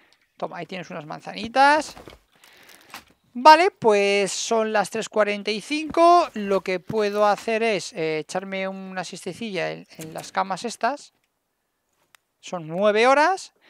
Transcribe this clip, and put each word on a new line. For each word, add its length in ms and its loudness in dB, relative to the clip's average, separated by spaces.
Toma, 180 -10
ahí 80 -12
tienes 240 -14
unas 160 -14
manzanitas. 920 0
Vale, 360 8
pues 600 2
son 440 -2
las 160 -2
tres 180 -6
cuarenta 420 -2
y 120 -4
cinco. 720 4
Lo 260 0
que 200 -4
puedo 460 0
hacer 360 0
es, 320 -2
eh, 240 -4
echarme 500 -8
una 360 -10
siestecilla 680 -8
en, 160 -14
en 160 -16
las 200 -14
camas 320 -4
estas. 500 -6
Son 280 -12
nueve 380 2
horas. 480 2